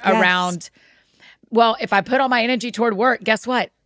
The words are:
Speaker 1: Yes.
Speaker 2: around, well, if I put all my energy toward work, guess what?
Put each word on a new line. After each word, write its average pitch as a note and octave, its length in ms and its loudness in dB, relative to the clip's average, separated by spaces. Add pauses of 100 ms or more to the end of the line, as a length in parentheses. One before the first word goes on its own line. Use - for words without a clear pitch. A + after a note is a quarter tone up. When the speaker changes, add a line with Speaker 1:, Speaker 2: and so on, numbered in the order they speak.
Speaker 1:
Yes. G3 160 4
Speaker 2:
around, F3+ 500 0 (800)
well, A3+ 300 2
if - 120 -6
I G3 80 2
put A#3+ 200 0
all C4+ 80 0
my B3 140 0
energy A#3+ 300 -2
toward A3 240 -2
work, A#3 260 0
guess G#3+ 240 -2
what? A#3+ 240 -2 (160)